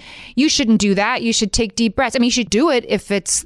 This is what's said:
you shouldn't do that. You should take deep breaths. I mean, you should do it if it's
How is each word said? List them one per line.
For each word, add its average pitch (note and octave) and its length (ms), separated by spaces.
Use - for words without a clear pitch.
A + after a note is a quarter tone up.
you C#4+ 100
shouldn't A3+ 320
do G3+ 160
that. A3 280
You A3+ 100
should G#3+ 180
take A3+ 240
deep A3+ 220
breaths. C4 180
I C4 40
mean, A#3+ 80
you B3 40
should A#3+ 180
do C#4 200
it B3 180
if G3+ 240
it's - 340